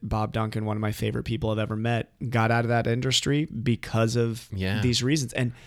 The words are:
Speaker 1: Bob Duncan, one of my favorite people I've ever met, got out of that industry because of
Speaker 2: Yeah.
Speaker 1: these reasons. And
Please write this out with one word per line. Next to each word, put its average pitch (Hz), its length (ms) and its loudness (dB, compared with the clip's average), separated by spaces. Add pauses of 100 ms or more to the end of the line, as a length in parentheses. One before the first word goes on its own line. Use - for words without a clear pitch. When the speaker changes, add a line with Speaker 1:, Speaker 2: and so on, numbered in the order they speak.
Speaker 1:
Bob 107 320 -2
Duncan, 110 320 -2
one 107 100 -2
of 107 60 -2
my 107 100 0
favorite 110 300 -2
people 110 260 -2
I've 107 100 0
ever 107 180 -2
met, 117 360 0 (160)
got 113 220 4
out 117 160 4
of - 20 -2
that 117 180 2
industry 131 600 0
because 113 720 0
of 117 380 0
Speaker 2:
Yeah. 98 280 0
Speaker 1:
these 120 200 2
reasons. 131 300 0
And 123 200 -2 (140)